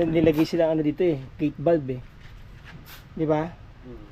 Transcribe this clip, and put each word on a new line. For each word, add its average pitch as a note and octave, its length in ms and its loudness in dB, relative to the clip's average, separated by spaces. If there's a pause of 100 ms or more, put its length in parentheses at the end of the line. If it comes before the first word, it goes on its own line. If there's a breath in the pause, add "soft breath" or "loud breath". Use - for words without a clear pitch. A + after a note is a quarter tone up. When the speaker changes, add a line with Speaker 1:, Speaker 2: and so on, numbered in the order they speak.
(140)
Speaker 1:
nilagay D#3+ 320 6
sila E3 240 2
ano D#3 160 2
dito D3 160 0
eh, E3+ 160 4 (240)
gate D3 160 0
valve C#3+ 400 2
eh. B2 40 -12 (1160)
Di E3 80 0
ba? D#3 240 2
Speaker 2:
Hmm. - 640 -16